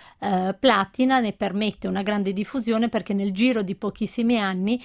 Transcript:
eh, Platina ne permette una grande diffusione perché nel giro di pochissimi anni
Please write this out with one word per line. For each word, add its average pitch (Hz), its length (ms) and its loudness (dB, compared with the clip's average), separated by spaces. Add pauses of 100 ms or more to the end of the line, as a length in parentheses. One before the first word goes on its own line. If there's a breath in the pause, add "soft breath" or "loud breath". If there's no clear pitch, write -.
(240 loud breath)
eh, 190 360 0
Platina 254 600 2
ne 220 140 0
permette 202 540 -4
una 190 160 -2
grande 202 280 0
diffusione 226 580 0
perché 202 260 -2
nel 196 180 0
giro 226 300 2
di 190 100 -4
pochissimi 226 640 -2
anni 196 460 0